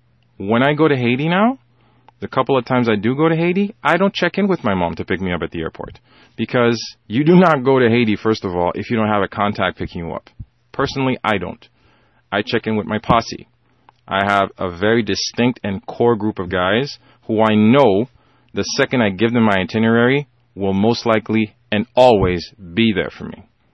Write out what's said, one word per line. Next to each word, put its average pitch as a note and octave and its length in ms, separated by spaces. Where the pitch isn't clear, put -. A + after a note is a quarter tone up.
when A2 260
I D3 100
go D3+ 140
to C#3+ 100
Haiti B2+ 320
now, G#3+ 300
the G2+ 60
couple C3+ 300
of A#2+ 80
times B2 220
I A2 80
do A2 200
go D#3 120
to E3 80
Haiti, F3+ 480
I D#3 140
don't G3 160
check - 240
in G3 100
with F3+ 160
my G2 120
mom F2 200
to F#2 100
pick F#2 140
me F#2 140
up E2 80
at E2 100
the E2 100
airport. - 380
Because A#2 420
you A#2+ 160
do E3 120
not E3 300
go C3+ 140
to A#2+ 100
Haiti, A2+ 260
first A2 300
of F2+ 100
all, F2 200
if - 140
you A#2+ 60
don't A2 140
have G#2 140
a F2+ 40
contact G#2 520
picking F2 260
you D#2+ 80
up. - 160
Personally, C3+ 520
I G#2 160
don't. - 280
I G#2 120
check - 240
in A2 100
with G#2 80
my G#2+ 140
posse. - 480
I G2 160
have G2 340
a F#2 120
very G#2+ 340
distinct A#2 600
and G2 220
core A#2+ 300
group G#2 220
of F2+ 120
guys F#2+ 500
who A2 180
I A2 140
know A2 520
the G2+ 100
second C3 380
I G#2+ 80
give G#2+ 240
them A#2+ 100
my G#2 140
itinerary A#2 720
will G2 180
most G#2+ 320
likely A2 500
and G#2 240
always F#2+ 560
be A2 200
there E2 160
for - 160
me. - 200